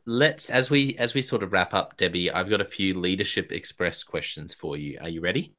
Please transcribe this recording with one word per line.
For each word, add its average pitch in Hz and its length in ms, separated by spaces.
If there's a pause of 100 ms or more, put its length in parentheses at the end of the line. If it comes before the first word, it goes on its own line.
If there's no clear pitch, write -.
let's, 123 440
as 127 200
we, 139 280
as 120 160
we 135 80
sort 120 220
of 92 80
wrap 92 220
up, - 240
Debbie, 87 340
I've 92 180
got 104 120
a 98 40
few 95 320
Leadership 92 540
Express - 520
questions 78 500
for 73 240
you. 73 220
Are 82 100
you 82 120
ready? 92 380